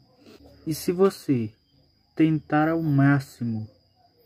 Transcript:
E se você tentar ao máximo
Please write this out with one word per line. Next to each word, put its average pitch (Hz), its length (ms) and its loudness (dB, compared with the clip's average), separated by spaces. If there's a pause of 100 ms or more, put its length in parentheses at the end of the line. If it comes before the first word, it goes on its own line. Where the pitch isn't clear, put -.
(640)
E 160 80 -4
se - 180 -4
você 151 640 -2 (640)
tentar 156 520 0
ao 165 140 -2
máximo 139 880 0 (560)